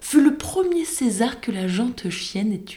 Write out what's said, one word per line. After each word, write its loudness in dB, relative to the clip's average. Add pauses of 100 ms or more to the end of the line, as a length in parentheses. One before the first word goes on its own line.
fut 2
le 6
premier 0
César 0
que -4
la -2
jante -2
chienne -2
ait -6 (120)